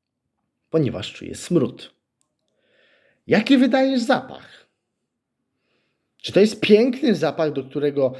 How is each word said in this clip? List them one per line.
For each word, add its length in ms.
ponieważ 420
czuje 220
smród. 600
Jaki 320
wydajesz 420
zapach? 580
Czy 100
to 80
jest 200
piękny 540
zapach, 380
do 120
którego 560